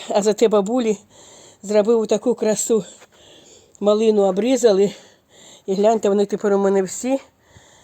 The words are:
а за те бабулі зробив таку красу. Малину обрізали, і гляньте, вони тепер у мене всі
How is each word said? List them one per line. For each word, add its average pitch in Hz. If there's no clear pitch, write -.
а 220
за 208
те 226
бабулі 214
зробив 214
таку 220
красу. 214
Малину 214
обрізали, 202
і 190
гляньте, 208
вони 202
тепер 202
у 196
мене 196
всі 254